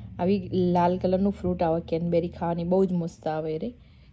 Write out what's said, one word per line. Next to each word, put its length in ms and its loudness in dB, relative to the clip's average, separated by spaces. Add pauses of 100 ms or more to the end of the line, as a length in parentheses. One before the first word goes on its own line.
(200)
આવી 340 0
લાલ 440 4
કલરનું 340 2
ફ્રૂટ 320 -2
આવે 180 2
કેનબેરી, 480 0
ખાવાની 340 -4
બહુ 220 4
જ 80 0
મસ્ત 340 -4
આવે 300 -4
રે, 160 -6 (400)